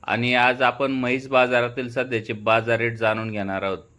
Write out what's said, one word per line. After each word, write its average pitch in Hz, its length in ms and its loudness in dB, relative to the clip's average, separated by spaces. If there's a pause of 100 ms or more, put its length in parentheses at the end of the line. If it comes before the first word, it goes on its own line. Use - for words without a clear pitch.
आणि 120 320 -2
आज 123 280 4
आपण 127 300 2
म्हैस 131 360 -2
बाजारातील 123 600 2
सध्याचे 120 420 -4
बाजार 113 460 2
रेट 117 200 -2
जाणून 110 320 0
घेणार 98 320 -4
आहोत. 95 160 -2 (200)